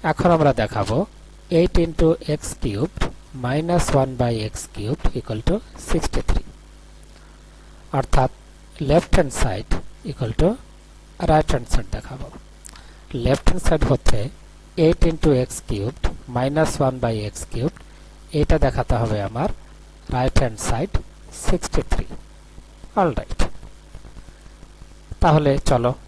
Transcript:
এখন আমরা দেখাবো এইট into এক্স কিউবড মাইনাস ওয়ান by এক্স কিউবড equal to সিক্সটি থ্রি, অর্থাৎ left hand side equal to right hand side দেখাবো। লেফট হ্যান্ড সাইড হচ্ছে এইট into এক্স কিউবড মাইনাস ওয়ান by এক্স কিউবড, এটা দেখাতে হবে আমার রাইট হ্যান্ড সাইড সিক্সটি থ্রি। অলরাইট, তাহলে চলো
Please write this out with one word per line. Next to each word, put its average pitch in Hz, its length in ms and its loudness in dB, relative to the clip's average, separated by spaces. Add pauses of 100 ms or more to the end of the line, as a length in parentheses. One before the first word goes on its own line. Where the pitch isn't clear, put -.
(120)
এখন - 260 2
আমরা 147 140 4 (100)
দেখাবো 107 360 -2 (600)
এইট 180 160 2 (100)
into 165 220 0 (260)
এক্স - 160 -6 (140)
কিউবড 120 380 -2 (440)
মাইনাস 156 480 0
ওয়ান 131 160 2 (120)
by 120 120 0 (140)
এক্স - 160 -10 (100)
কিউবড 104 320 -6 (140)
equal 113 280 -6
to 175 80 2 (320)
সিক্সটি - 420 0
থ্রি, - 140 2 (1600)
অর্থাৎ 131 300 2 (600)
left 160 280 4
hand 143 140 2 (100)
side 107 300 0 (400)
equal 117 300 -4
to 170 80 6 (840)
right 156 220 4
hand 120 200 -2
side - 220 0
দেখাবো। 135 320 -10 (1000)
লেফট 135 240 2
হ্যান্ড 185 180 2
সাইড 156 140 2 (100)
হচ্ছে - 280 4 (680)
এইট 170 160 4 (100)
into 160 180 0 (140)
এক্স - 140 -8 (120)
কিউবড 107 340 -6 (340)
মাইনাস 147 420 0
ওয়ান 131 140 2 (100)
by 117 120 -2 (140)
এক্স - 120 -14 (100)
কিউবড, 123 240 -4 (680)
এটা 160 140 4 (100)
দেখাতে 131 360 0
হবে 107 160 -2 (120)
আমার 127 200 -4 (680)
রাইট 127 260 0
হ্যান্ড 113 160 -2 (100)
সাইড 123 240 -2 (540)
সিক্সটি - 360 0 (100)
থ্রি। - 140 -2 (960)
অলরাইট, - 380 -2 (1800)
তাহলে 151 300 4 (180)
চলো 123 220 2 (160)